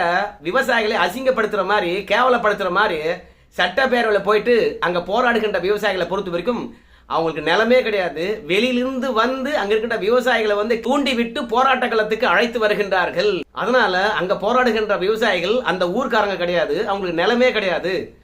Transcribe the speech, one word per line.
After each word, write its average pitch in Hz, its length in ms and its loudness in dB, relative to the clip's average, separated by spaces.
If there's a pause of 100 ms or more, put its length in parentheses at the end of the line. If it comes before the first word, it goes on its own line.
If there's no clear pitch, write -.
(440)
விவசாயிகளை 226 540 0
அசிங்கப்படுத்துற 202 680 0
மாதிரி, 196 380 0
கேவலப்படுத்துற 208 680 2
மாதிரி 180 400 0 (480)
சட்டப்பேரவையில 220 680 2
போயிட்டு 208 560 2
அங்க 175 200 0
போராடுகின்ற 214 600 0
விவசாயிகளை 196 480 0
பொறுத்த 190 220 -4
வரைக்கும் 175 480 -4 (280)
அவங்களுக்கு 156 460 -2
நிலமே 233 300 4
கிடையாது. 185 640 -4
வெளியிலிருந்து 247 680 0
வந்து 262 440 0
அங்க 208 180 0
இருக்கின்ற 220 320 -2
விவசாயிகளை 226 480 2
வந்து 226 240 0
தூண்டி 240 340 0
விட்டு 233 320 -2
போராட்ட 254 420 2
களத்துக்கு 220 360 0
அழைத்து 220 440 2
வருகின்றார்கள். 185 760 0 (100)
அதனால 202 600 0
அங்க 185 220 -2
போராடுகின்ற 214 640 0
விவசாயிகள் 208 680 0
அந்த 175 220 0
ஊர்க்காரங்க 208 500 0
கிடையாது, 175 520 0
அவங்களுக்கு 185 360 -2
நிலமே 240 280 4
கிடையாது. 180 720 -4